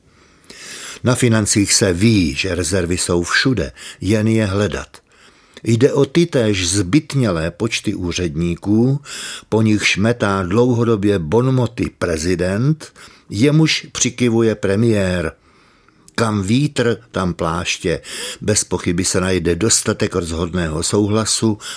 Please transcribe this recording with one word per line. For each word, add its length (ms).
Na 120
financích 580
se 200
ví, 420
že 200
rezervy 420
jsou 260
všude, 480
jen 260
je 180
hledat. 520
Jde 300
o 120
tytéž 640
zbytnělé 840
počty 440
úředníků, 1040
po 120
nichž 360
metá 460
dlouhodobě 760
bonmoty 800
prezident, 960
jemuž 640
přikivuje 640
premiér. 760
Kam 280
vítr, 540
tam 220
pláště. 680
Bez 220
pochyby 420
se 160
najde 340
dostatek 600
rozhodného 680
souhlasu 720